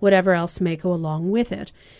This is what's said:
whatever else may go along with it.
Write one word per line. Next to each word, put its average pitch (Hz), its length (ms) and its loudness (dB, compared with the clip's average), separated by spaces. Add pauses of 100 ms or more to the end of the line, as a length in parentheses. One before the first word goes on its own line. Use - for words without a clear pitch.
whatever 190 320 4
else 170 280 -2
may 170 140 0
go 180 180 -4
along 165 380 -4
with 233 220 -2
it. - 180 -10 (300)